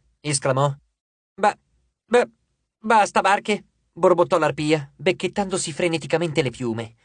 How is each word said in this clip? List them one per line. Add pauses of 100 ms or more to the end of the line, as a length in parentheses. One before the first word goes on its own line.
(200)
esclamò. (640)
Ba-, (460)
ba-, (500)
basta
barche, (280)
borbottò
l'arpia,
becchettandosi
freneticamente
le
piume. (100)